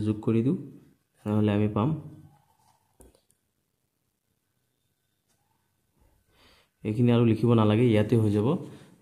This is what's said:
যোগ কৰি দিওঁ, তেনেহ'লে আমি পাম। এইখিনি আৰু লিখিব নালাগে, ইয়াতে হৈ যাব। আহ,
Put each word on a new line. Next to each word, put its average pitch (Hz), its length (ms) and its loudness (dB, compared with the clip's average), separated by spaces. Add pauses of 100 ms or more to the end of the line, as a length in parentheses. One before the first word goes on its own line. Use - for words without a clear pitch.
যোগ 107 180 -2
কৰি 113 240 -2
দিওঁ, 156 140 -2 (680)
তেনেহ'লে 107 260 0
আমি 104 180 0
পাম। 107 200 -2 (4000)
এইখিনি 113 280 0
আৰু 117 140 2
লিখিব 117 280 2
নালাগে, 110 320 2
ইয়াতে 107 320 2
হৈ 107 140 2
যাব। 104 160 0
আহ, 165 100 0 (440)